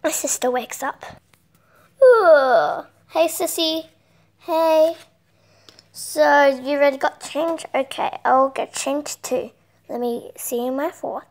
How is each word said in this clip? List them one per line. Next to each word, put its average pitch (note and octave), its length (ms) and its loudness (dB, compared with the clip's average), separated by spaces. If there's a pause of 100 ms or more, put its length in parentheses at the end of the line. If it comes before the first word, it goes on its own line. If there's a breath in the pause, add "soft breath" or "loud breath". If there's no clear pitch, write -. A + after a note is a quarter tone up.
my D4+ 80 -4
sister - 400 -4
wakes B3 320 -8
up. - 200 -10 (1000 soft breath)
Ooh. D4+ 800 6 (260)
Hey, E4 180 0
sissy. D#4+ 600 -4 (520)
Hey. D#4+ 560 2 (960 soft breath)
So, D4 560 2 (160)
you C#4+ 140 -2
already C#4 200 2
got - 220 -4
change? D#4+ 540 -6
Okay, - 380 -4 (120)
I'll C4+ 260 2
get A3 240 -8
change - 480 -8
too. - 300 -8 (380)
Let A#3 100 -10
me A#3+ 380 -6
see B3 320 -6
my C#4+ 220 -6
fourth. - 400 -12